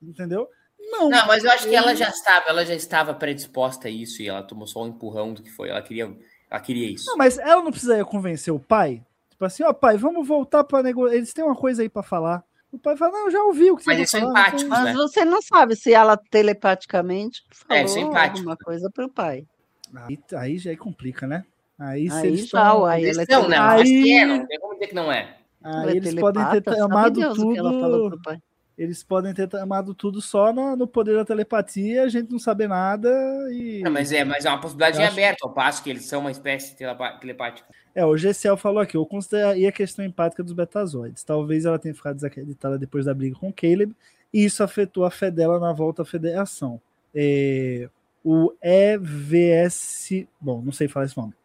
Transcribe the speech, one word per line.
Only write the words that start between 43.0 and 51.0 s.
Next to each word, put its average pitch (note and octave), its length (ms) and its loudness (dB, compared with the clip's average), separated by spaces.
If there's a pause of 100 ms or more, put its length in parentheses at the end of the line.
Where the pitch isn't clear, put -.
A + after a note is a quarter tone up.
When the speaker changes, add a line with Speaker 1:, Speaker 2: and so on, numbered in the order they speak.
Speaker 1:
da C#3 80 -2
briga C3+ 240 -6
com F#3+ 120 -8
o F#3+ 40 -12
Caleb, G3+ 400 0 (400)
e G#3 120 4
isso G#3 180 0
afetou G3 400 -2
a F3+ 80 0
fé F#3+ 180 -4
dela E3+ 300 2
na E3+ 140 -2
volta D#3+ 300 -4
à - 20 -6
federação." E3 720 -6 (340)
É, C3+ 760 0 (340)
o D#3+ 380 4
E G3 360 6
V D#3+ 520 0
S, F3 760 0 (140)
bom, B2+ 220 -6
não C3 100 -6
sei D3 160 -4
falar C#3 180 -4